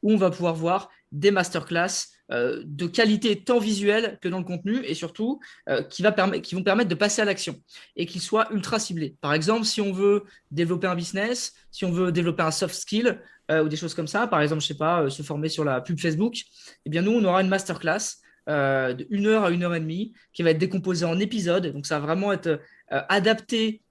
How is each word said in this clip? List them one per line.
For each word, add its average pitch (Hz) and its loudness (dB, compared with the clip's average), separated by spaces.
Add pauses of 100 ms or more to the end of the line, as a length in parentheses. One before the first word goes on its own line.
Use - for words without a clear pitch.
où 208 4
on 214 6
va 185 4
pouvoir 170 0
voir 170 0 (220)
des 147 2
masterclass, 175 -2 (200)
euh, 120 -2
de 151 -8
qualité 214 2
tant 240 2
visuelle 208 0
que 185 -4
dans 185 -4
le 180 -4
contenu 185 -4
et 160 -4
surtout, 220 -6 (300)
euh, 135 0
qui - -8
va 208 4
permet-, 190 0
qui - -10
vont 185 -4
permettre 202 2
de 170 0
passer 208 0
à 214 2
l'action 196 -2 (400)
et 170 -4
qui 175 -8
soient 220 0
ultra 214 -2
ciblés. 165 -6
Par 147 0
exemple, 202 2
si 220 -2
on 202 0
veut 202 4 (260)
développer 170 0
un 180 0
business, 196 -4 (180)
si - -6
on 180 0
veut 180 2
développer 165 2
un 160 2
soft - -2
skill, 220 0 (280)
euh, 156 4
ou 156 0
des 151 -4
choses 165 -6
comme 160 -6
ça, 226 0
par 175 2
exemple, 151 0
je - -2
sais 143 -6
pas, 160 2
euh, 139 0
se 139 -10
former 151 -4
sur 156 -2
la 135 0
pub 156 -4
Facebook, 170 0 (500)
eh - -10
bien, 165 0
nous, 208 2
on 233 4
aura 185 4
une 190 2
masterclass, 190 -2 (320)
euh, 135 2
de 131 -10
une 202 0
heure 220 4
à 175 4
une 175 2
heure 175 0
et 165 -2
demie 170 -4 (220)
qui 170 -2
va 170 6
être 160 6
décomposée 180 0
en 170 0
épisodes. 190 0
Donc, 139 -8
ça 156 -2
va 147 -4
vraiment 190 0
être, 165 -2 (320)
euh, - -2
adapté 220 0